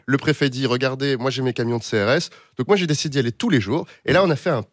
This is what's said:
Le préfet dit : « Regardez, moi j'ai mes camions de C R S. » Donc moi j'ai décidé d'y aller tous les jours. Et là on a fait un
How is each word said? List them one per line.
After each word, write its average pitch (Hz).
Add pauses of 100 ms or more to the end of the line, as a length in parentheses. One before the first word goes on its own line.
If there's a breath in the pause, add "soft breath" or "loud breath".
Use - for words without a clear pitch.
Le 135
préfet 143
dit : « 131
Regardez, 131
moi 127
j'ai 123
mes 127
camions 117
de -
C 110
R 104
S. » 165 (280 soft breath)
Donc 123
moi 202
j'ai 180
décidé 151
d'y 139
aller 117
tous 240
les 143
jours. 143 (200 loud breath)
Et 123
là 180
on 185
a 151
fait 180
un 117